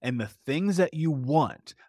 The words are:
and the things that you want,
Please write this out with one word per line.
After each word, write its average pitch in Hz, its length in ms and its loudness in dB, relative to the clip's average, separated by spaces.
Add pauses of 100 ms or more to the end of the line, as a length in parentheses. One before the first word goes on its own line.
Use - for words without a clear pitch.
and 123 180 -2
the 107 100 -4 (160)
things 175 320 0
that 180 160 2
you 160 180 0
want, 139 640 0 (160)